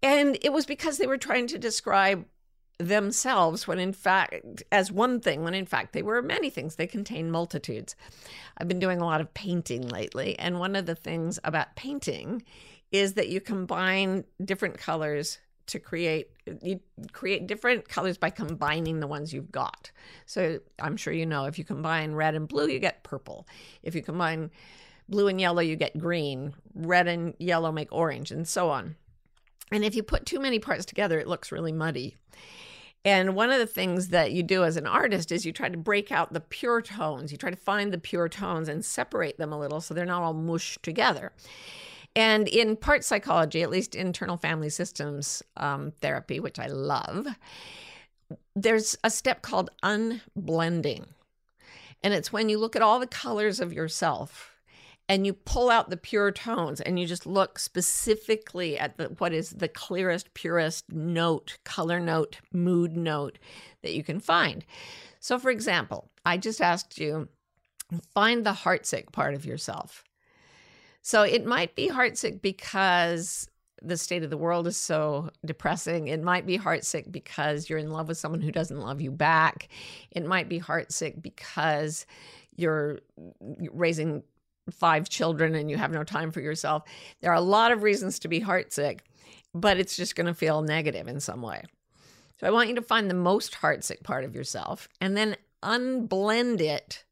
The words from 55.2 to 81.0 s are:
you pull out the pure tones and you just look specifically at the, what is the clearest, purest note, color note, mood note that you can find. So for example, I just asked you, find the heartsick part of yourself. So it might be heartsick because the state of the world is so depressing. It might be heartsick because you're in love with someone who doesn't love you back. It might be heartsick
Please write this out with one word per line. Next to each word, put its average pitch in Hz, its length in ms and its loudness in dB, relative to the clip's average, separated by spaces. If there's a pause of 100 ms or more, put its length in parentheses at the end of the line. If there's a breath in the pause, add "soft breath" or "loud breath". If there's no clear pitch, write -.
you 196 60 0
pull 240 380 2
out 226 200 6
the 185 60 -4
pure 202 360 2
tones 175 480 -4
and 180 180 0
you 175 80 0
just 175 200 -6
look 190 320 2
specifically 214 1200 0
at - 180 -4
the, 160 100 -6 (120)
what 175 140 0
is 160 180 -2
the - 180 -4
clearest, 180 640 -2
purest 165 580 0
note, 165 720 0
color 175 360 -2
note, 160 380 0 (140)
mood 175 440 4
note 151 420 -2 (440 loud breath)
that 78 120 -6
you 143 80 -2
can 156 180 -4
find. 320 440 2 (560 loud breath)
So 247 180 0
for 262 120 2
example, 196 600 -2 (140)
I 175 140 4
just 220 220 -2
asked 175 380 2
you, 151 300 -2 (840)
find 226 300 4
the 208 80 2
heartsick - 600 -2
part 143 220 0
of 139 100 -8
yourself. - 600 -8 (960 soft breath)
So 214 200 6
it 226 240 4
might 254 280 0
be - 140 0
heartsick 247 540 0
because 180 1080 2 (340)
the 170 140 -4
state 175 260 -2
of 151 80 -4
the 156 60 -4
world 170 300 2
is 175 100 -2
so 156 540 0 (140)
depressing. 160 640 -2
It 151 140 -2
might 180 240 2
be 180 120 2
heartsick 165 520 -2
because 151 580 -4
you're 156 100 -2
in 156 120 -4
love 156 160 -6
with 165 120 -6
someone 160 240 -4
who 151 100 -2
doesn't 165 260 -4
love 135 220 -6
you 143 100 -2
back. 160 600 4 (400 loud breath)
It 175 140 -6
might 175 240 0
be 170 120 -4
heartsick 160 600 -4